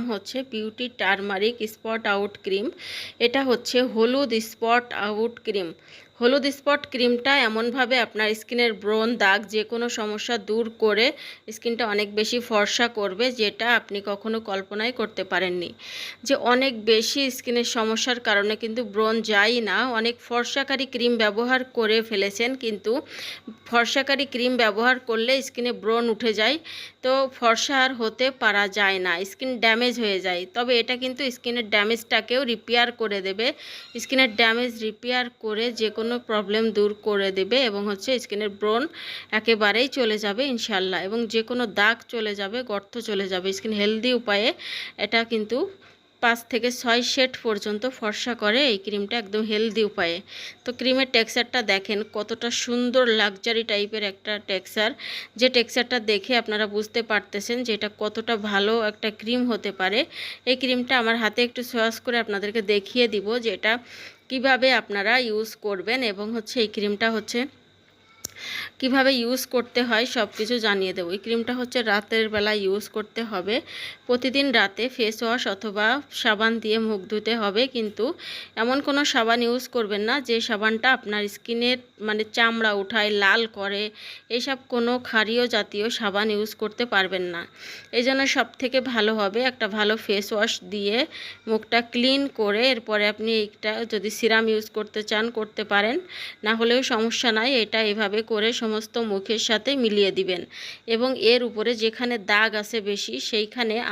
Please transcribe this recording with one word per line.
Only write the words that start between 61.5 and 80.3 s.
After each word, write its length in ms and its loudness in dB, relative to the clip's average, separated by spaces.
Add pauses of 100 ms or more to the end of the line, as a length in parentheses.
সোয়াশ 380 0
করে 220 -2
আপনাদেরকে 380 -2 (120)
দেখিয়ে 340 2
দিব 200 -2 (120)
যে 140 -2
এটা 200 0 (540)
কিভাবে 460 2
আপনারা 460 0
ইউজ 300 -2 (120)
করবেন 420 -2
এবং 300 -2
হচ্ছে 280 -6
এই 140 2
ক্রিমটা 360 0
হচ্ছে 280 -2 (1400)
কিভাবে 360 4
ইউজ 340 0
করতে 420 0
হয় 180 2
সব 280 0
কিছু 240 -2
জানিয়ে 340 0
দেবো। 200 -4
এই 100 -6
ক্রিমটা 320 -2
হচ্ছে 280 -2
রাতের 460 2
বেলা 240 0 (120)
ইউজ 240 0
করতে 340 -8
হবে, 320 -4 (500)
প্রতিদিন 460 0
রাতে 380 2
ফেস 320 -2
ওয়াশ 260 0
অথবা 400 -2 (260)
সাবান 460 2
দিয়ে 200 0
মুখ 200 0 (100)
ধুতে 260 -2
হবে, 320 0
কিন্তু 380 -4 (500)
এমন 260 2
কোনো 240 0
সাবান 360 2
ইউজ 260 0
করবেন 420 -2
না 120 2
যে 200 -2